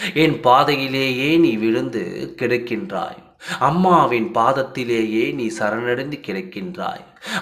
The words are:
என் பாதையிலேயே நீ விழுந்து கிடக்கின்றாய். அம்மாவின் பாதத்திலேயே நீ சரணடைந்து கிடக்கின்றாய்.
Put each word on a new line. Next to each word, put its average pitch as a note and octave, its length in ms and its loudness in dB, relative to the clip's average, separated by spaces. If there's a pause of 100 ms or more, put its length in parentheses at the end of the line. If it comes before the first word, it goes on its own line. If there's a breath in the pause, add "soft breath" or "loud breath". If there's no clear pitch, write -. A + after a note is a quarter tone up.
(140 loud breath)
என் D3+ 260 2
பாதையிலேயே C3+ 960 2
நீ D#3+ 200 4
விழுந்து A2+ 460 -2 (320)
கிடக்கின்றாய். G#2+ 880 -4 (400 loud breath)
அம்மாவின் C#3+ 680 4
பாதத்திலேயே A#2 920 0 (100)
நீ B2+ 180 -4
சரணடைந்து A#2+ 680 -4
கிடக்கின்றாய். F#2+ 840 -8 (380 loud breath)